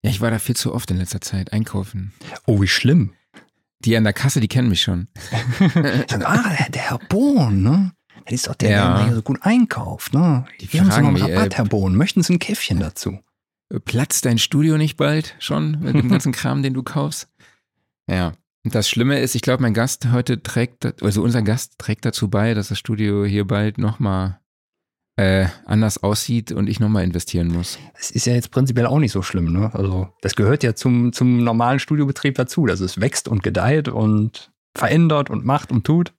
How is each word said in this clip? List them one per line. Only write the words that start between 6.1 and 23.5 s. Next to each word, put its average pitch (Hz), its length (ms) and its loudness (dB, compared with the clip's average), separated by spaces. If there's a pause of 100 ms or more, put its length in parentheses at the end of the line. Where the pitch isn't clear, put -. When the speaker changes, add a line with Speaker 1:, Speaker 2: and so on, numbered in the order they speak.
Speaker 2:
"Ah, 208 320 2
der, 131 140 0
der - 200 -6
Herr 123 180 -4
Bohn, 190 520 2
ne? 175 300 4 (340)
Das - 100 -6
ist - 140 -4
doch - 80 -8
der, - 140 2
Speaker 1:
Ja. 101 60 6
Speaker 2:
der 98 140 4
immer 101 160 4
hier 120 80 2
so 113 80 -2
gut - 180 -2
einkauft, 196 720 0
ne? 143 320 4 (160)
Speaker 1:
Die 90 60 -14
Speaker 2:
Hier 156 140 -2
haben 95 100 6
Sie - 0 -
noch 104 60 4
Speaker 1:
fragen 120 100 6
Speaker 2:
einen 143 80 4
Speaker 1:
mich, 90 80 2
Speaker 2:
Rabatt, 98 320 2
Speaker 1:
äh, - 20 -4
Speaker 2:
Herr 120 80 0
Bohn. 98 300 2
Möchten 170 280 2
Sie 180 120 2
ein 170 40 2
Käffchen - 400 -2
dazu?" - 420 -6 (680)
Speaker 1:
"Platzt - 400 -2
dein 117 100 2
Studio 156 400 2
nicht 151 220 0
bald 151 400 0
schon 156 420 -4
mit 135 140 -2
dem 123 140 2
Speaker 2:
<laughs> - 20 2
Speaker 1:
ganzen 135 220 2
Kram, 135 300 -4
den 135 120 -2
du 131 80 -4
kaufst?" 147 480 -6 (800)
Ja. 90 240 -2 (300)
Und 110 100 -4
das 107 120 2
Schlimme 135 340 0
ist, 127 140 -2
ich - 60 -4
glaub, 127 200 0
mein 117 120 2
Gast 117 400 -2
heute 123 300 0
trägt, - 600 -4
also 101 200 0
unser 120 180 2
Gast 110 380 -4
trägt - 260 -6
dazu 110 240 -2
bei, 107 240 0
dass 104 160 -4
das 101 100 -6
Studio 104 460 -2
hier 101 220 0
bald 104 320 -2